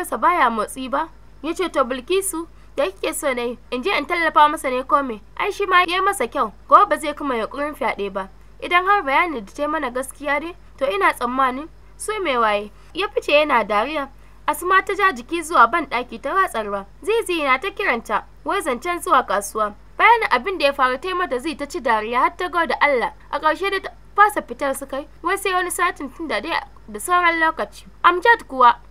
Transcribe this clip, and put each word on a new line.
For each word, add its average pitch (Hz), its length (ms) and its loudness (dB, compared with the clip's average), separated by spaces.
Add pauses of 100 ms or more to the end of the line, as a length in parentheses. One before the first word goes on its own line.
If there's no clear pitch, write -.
masa 302 160 -6
baya 302 320 4
motsi 226 400 -6
ba? 302 180 -2 (340)
Ya 320 120 -4
ce, 349 160 -4
"To 285 140 2
Bilkisu, 320 640 -4 (280)
da 269 140 0
kike - 240 -6
so 294 200 -2
na 240 80 -4
yi, 240 160 -6 (120)
in 247 120 -4
je 359 160 -2
in 294 80 -2
tallafa 320 440 4
masa 311 200 -4
ne 254 120 -2
ko 285 200 2
me? 226 200 -8 (160)
Ai 392 140 -2
shi 403 140 -4
ma 359 200 4
ya 339 100 -4
yi 381 60 0
masa 392 240 0
kyau, 240 260 -4 (160)
gobe 339 220 6
ba 302 80 2
zai 294 160 -4
kuma 285 240 -4
yunƙurin 285 400 -6
fyaɗe 202 340 -4
ba. 196 160 -8 (320)
Idan 359 260 2
har 403 160 4
bayanin 277 440 0
da - 80 -20
ta 285 80 -6
yi 294 60 -2
mana 302 220 -4
gaskiya 277 500 -4
ne, 330 160 -12 (200)
to 269 140 -2
ina 392 240 2
tsammanin 262 540 -2 (280)
su 427 240 -6
me 294 180 0
waye." 208 320 0 (240)
Ya 381 140 -2
fice 427 240 -4
yana 285 320 4
dariya. 285 440 -2 (380)
Asma 359 380 2
ta 403 100 -4
ja 381 180 2
jiki 277 300 -6
zuwa 330 280 6
ban 330 160 0
ɗaki 233 340 -6
ta 294 140 -4
watsa 359 300 0
ruwa. 202 220 -6 (160)
Zizi 359 420 0
na 269 140 2
ta 392 120 -6
kiranta, 302 540 -2 (200)
wai 359 160 0
zancen 339 400 -4
zuwa 311 220 4
kasuwa. 208 520 -2 (240)
Bayan 440 320 6
abin 392 280 0
da 294 80 0
ya 277 60 4
faru 262 260 0
ta 359 100 -8
yi 370 60 -4
mata 359 240 -2
zai 277 160 -6
ta 277 120 -8
ci - 140 -8
dariya 233 400 0
har 349 160 0
ta 359 120 -4
gode 320 320 0
Allah. 254 320 4 (180)
A - 80 -6
ƙarshe 320 320 0
dai 392 100 -2
ta - 100 -12 (260)
fasa 415 260 4
fitar 269 320 -4
suka 269 240 -8
yi, 302 80 -10 (160)
wai 359 140 0
sai 392 180 -2
wani 359 160 0
satin 359 400 -4
tun 330 180 -10
da 214 120 -2
dai 311 180 -4 (300)
da 208 120 -12
sauran 349 400 2
lokaci. - 460 -2 (160)
Amjad 359 460 4
kuwa 247 280 6 (140)